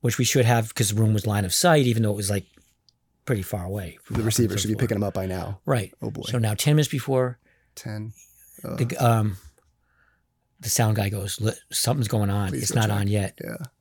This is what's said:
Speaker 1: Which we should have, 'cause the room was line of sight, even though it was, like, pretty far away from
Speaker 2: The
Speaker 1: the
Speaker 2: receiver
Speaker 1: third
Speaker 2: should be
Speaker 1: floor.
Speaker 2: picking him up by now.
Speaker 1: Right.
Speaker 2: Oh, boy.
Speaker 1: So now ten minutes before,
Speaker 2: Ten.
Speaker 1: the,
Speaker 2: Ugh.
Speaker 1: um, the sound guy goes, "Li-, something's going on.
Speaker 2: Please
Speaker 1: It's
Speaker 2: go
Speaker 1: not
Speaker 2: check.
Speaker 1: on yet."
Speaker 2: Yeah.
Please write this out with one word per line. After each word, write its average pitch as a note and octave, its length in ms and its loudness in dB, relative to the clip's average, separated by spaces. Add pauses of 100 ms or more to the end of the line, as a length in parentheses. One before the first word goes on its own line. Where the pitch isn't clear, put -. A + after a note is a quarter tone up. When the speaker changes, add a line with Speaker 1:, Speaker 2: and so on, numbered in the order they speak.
Speaker 1:
Which A#2+ 180 0
we B2+ 60 2
should A#2+ 200 4
have, A#2 300 2
'cause G#2 160 0
the G#2 100 0
room G#2+ 120 4
was G#2 140 0
line G#2 180 0
of F2+ 80 -4
sight, D#3 340 4
even A#2 180 2
though G#2 80 2
it G2+ 40 -2
was, G2+ 140 -4
like, G2 160 -2 (760)
pretty G#2+ 180 -2
far F2+ 220 -6
away F#2+ 400 -8
from - 100 -10
Speaker 2:
The A#2 80 0
Speaker 1:
the G#2+ 40 0
Speaker 2:
receiver A2+ 240 2
Speaker 1:
third G2 100 -2
Speaker 2:
should G#2 80 -2
be A2 60 0
Speaker 1:
floor. - 80 -6
Speaker 2:
picking A#2 140 0
him G2+ 60 0
up G2+ 120 -2
by F#2+ 120 -4
now. F#2 400 -6
Speaker 1:
Right. A#2 340 0
Speaker 2:
Oh, A2+ 100 -6
boy. - 180 -10
Speaker 1:
So B2 100 -2
now G#2+ 160 0
ten D3 220 2
minutes D3+ 120 2
before, B2+ 500 -2 (360)
Speaker 2:
Ten. G#2+ 380 -10 (500)
Speaker 1:
the, B2 360 -4
Speaker 2:
Ugh. - 40 2
Speaker 1:
um, A2 340 4 (1200)
the A#2 100 -6
sound A2 260 4
guy G2+ 140 0
goes, G2 300 -6
"Li-, G#2+ 120 0 (180)
something's A#2+ 380 0
going G#2 220 0
on. G2+ 200 0
Speaker 2:
Please - 120 -4
Speaker 1:
It's - 80 -2
Speaker 2:
go A#2+ 100 2
Speaker 1:
not G#2+ 80 2
Speaker 2:
check. G#2 120 0
Speaker 1:
on G2+ 80 0
yet." G2+ 340 -2
Speaker 2:
Yeah. - 140 -10 (240)